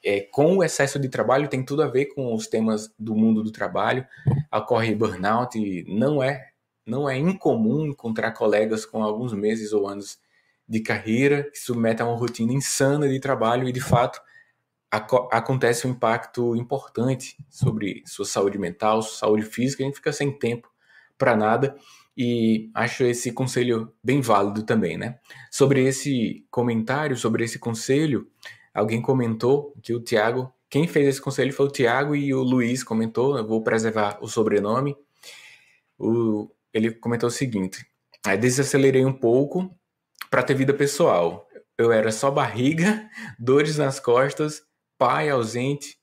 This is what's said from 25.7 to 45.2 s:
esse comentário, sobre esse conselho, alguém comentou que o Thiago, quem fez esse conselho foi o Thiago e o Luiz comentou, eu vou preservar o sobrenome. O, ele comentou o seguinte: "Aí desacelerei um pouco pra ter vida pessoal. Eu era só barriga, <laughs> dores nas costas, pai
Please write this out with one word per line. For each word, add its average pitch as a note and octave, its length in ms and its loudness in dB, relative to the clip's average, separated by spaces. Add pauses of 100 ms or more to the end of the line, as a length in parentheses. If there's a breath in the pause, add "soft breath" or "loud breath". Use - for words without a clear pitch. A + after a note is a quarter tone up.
esse C3 680 -2
comentário, B2 680 -2
sobre A2+ 280 0
esse A#2 140 -8
conselho, C3 680 -2 (460 loud breath)
alguém A2 280 0
comentou B2+ 800 0
que - 100 -6
o A#2 80 -2
Thiago, A#2 520 0 (180)
quem D3 160 2
fez D3+ 200 2
esse C3+ 140 0
conselho C3+ 320 -2
foi C#3 140 0
o C#3 40 -2
Thiago C#3 460 0
e C#3 160 0
o C3 100 0
Luiz B2+ 400 2
comentou, A2+ 540 0
eu A2 100 -4
vou A2 160 0
preservar A2 600 0
o A#2+ 40 -12
sobrenome. A2 680 0 (1040 loud breath)
O, A2 520 0 (220)
ele A2 180 0
comentou A#2 380 -2
o A#2 40 -2
seguinte: G#2 540 -4 (380)
"Aí G2 140 0
desacelerei C3 640 4
um C3 80 2
pouco C3 600 0 (560)
pra B2+ 120 2
ter C3 120 0
vida C3 180 0
pessoal. A#2+ 760 2 (300)
Eu A#2 160 4
era A2 180 2
só C#3 200 0
barriga, D3 800 0 (140)
<laughs> - 140 -16
dores D3 380 4
nas C#3 240 -2
costas, C#3 640 0 (340)
pai C#3+ 320 2